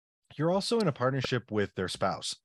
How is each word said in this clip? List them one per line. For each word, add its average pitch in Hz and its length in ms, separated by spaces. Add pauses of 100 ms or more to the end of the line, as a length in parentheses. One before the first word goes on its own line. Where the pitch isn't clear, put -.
(360)
you're 156 160
also 202 280
in 208 80
a 151 40
partnership 127 600
with 104 220
their 92 140
spouse - 580